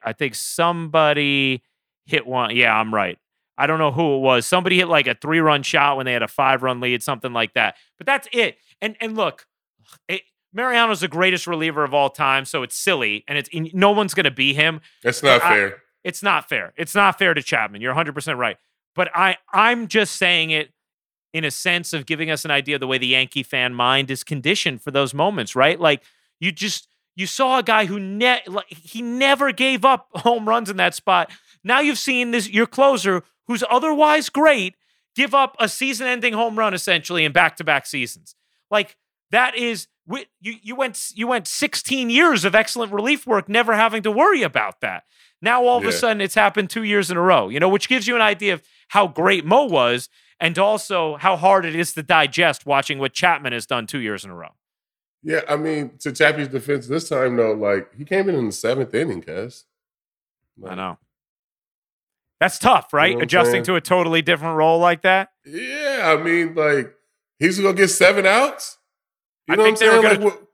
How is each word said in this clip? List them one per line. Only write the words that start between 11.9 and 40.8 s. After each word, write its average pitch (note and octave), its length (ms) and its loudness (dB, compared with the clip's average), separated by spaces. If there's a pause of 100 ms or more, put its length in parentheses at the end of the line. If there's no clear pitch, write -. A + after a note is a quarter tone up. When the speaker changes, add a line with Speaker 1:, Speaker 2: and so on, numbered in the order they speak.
Speaker 1:
all C#3+ 160 2
time, C3+ 380 -2
so C#3+ 160 -6
it's A#2+ 120 -8
silly, A#2 540 -2
and C#3+ 80 -4
it's, C#3+ 160 -6
and D#3+ 220 -6
no G3 160 4
one's G3+ 240 0
gonna D#3 160 0
be C3+ 240 -2
him. D#3 260 0 (220)
Speaker 2:
That's A#2+ 200 -2
not B2+ 200 6
Speaker 1:
But A#2 40 2
I A#2+ 100 4
Speaker 2:
fair. G2 260 -2 (200)
Speaker 1:
It's F3+ 200 -10
not F#3 260 0
fair. G#2 300 -6
It's E3 160 -8
not G3+ 240 2
fair F3+ 160 2
to C#3+ 80 -4
Chapman. G#2+ 400 -4
You're B2+ 100 -4
a - 20 -4
hundred D3+ 200 -4
percent C#3+ 240 -6
right. A2+ 180 -4 (400)
But F3 180 -2
I, F#3 220 2 (160)
I'm A3+ 360 2
just G#3+ 280 0
saying E3+ 340 0
it D3+ 220 -4 (640)
in D#3+ 100 -4
a C#3+ 60 -2
sense F3 420 -4
of D3 140 -6
giving D#3+ 240 -4
us D3+ 160 -4
an D#3 40 -4
idea C#3 260 -2
of C3 40 -4
the C3 60 -6
way C3 120 0
the B2+ 100 -4
Yankee C3 360 0
fan B2 300 -4
mind C3 360 0
is C3 140 -8
conditioned D3 580 -2
for D3 80 -10
those C3+ 240 0
moments, E3 400 -2
right? D#3 240 4
Like, D3+ 240 2 (380)
you F3 100 -2
just, F#3+ 380 -8 (260)
you F#3 120 -8
saw C4 320 0
a A#3+ 40 0
guy A3 220 2
who G3 160 -4
ne-, G#3+ 480 0
like, F#3+ 220 -8
he E3 320 -14
never C4 500 0
gave B3+ 320 0
up C4+ 260 2
<laughs> - 40 -16
home A3 340 -2
runs A3 220 0
in F#3+ 80 -8
that F3+ 160 0
spot. F3 360 0 (320)
Now B3 180 2
you've D4 180 0
seen B3 340 -2
this, G#3+ 160 -2
your G#3 180 2
closer, G3+ 560 2 (240)
who's A#3 240 -4
otherwise D4+ 580 2
great, C4+ 460 2 (400)
give B3+ 200 0
up C4+ 260 2
a A3 80 0
season-ending B3 640 -4
home A3 260 -2
run, G#3+ 160 0
essentially, E3+ 500 -2
in D3+ 80 0
back-to-back D#3 540 2
seasons. - 480 -10 (380)
Like, G#3 240 -2 (340)
that B3+ 240 0
is, A#3 320 -4 (200)
we, E3+ 200 -10 (140)
you, A3 220 -12
you G#3+ 120 -14
went, B3+ 400 -6